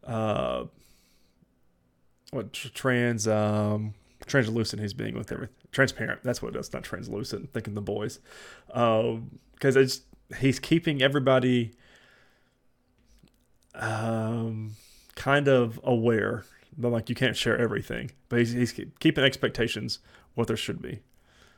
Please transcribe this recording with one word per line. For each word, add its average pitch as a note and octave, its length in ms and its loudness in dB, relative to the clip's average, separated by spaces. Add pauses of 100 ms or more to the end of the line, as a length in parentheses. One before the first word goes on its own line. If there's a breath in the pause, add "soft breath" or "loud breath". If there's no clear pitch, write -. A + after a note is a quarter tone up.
uh, C2 600 -2 (1700 soft breath)
what, A#2+ 220 -8
tr-, - 160 -10
trans-, A#2+ 580 0
um, G#2+ 680 0 (320 soft breath)
translucent A2+ 560 0
he's G2+ 120 -6
being A2 220 -6
with - 160 -8
everything. - 240 -10 (160)
Transparent, - 520 -2
that's B2 180 -4
what - 140 -8
it - 40 -4
is, - 140 -10
not - 100 -8
translucent. G2+ 720 -8
Thinking G#2+ 220 -6
The G#2 60 -6
Boys. G#2 380 -4 (540 loud breath)
Um, A2+ 680 2 (200)
'cause C3+ 160 4
it's, C3 260 4 (380)
he's C3+ 200 2
keeping D#3+ 420 2
everybody, C3 720 4 (2000 soft breath)
um, A2+ 1040 -4 (400 soft breath)
kind C#3 320 2
of B2 360 4
aware, A2+ 600 2 (320 soft breath)
but, B2 120 0
like, A#2 200 -2
you A#2 60 -2
can't A#2+ 220 2
share A#2+ 200 2
everything. A#2 540 -2 (180)
But A#2+ 100 2
he's, A#2 120 4
he's B2 200 0
keep-, - 280 -12
keeping - 240 4
expectations A2 760 0 (340 soft breath)
what A2+ 140 -2
there A2 100 0
should - 240 -6
be. - 200 -12 (560 soft breath)